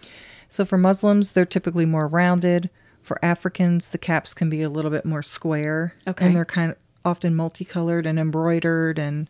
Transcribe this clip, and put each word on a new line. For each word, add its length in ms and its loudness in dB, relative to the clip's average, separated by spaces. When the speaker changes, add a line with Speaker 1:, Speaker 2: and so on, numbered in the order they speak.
Speaker 1:
So 160 -2
for 140 0
Muslims, 540 4
they're 120 4
typically 440 -2
more 200 0
rounded. 600 2
For 240 -6
Africans, 640 0
the 80 -6
caps 380 -2
can 140 0
be 120 -2
a 80 -2
little 220 -4
bit 140 -2
more 180 -4
square. 720 -2
Speaker 2:
Okay. 200 0
Speaker 1:
And 80 6
they're 100 0
kind 260 -2
of 60 -10
often 320 0
multicolored 680 -2
and 140 0
embroidered 800 0
and 300 -4